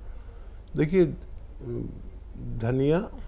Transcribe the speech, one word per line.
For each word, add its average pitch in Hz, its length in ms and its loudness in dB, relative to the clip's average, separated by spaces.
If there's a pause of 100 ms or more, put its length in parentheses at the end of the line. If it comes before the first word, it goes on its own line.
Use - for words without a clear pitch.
(760)
देखिए, 160 300 6 (1500)
धनिया 131 420 4 (280)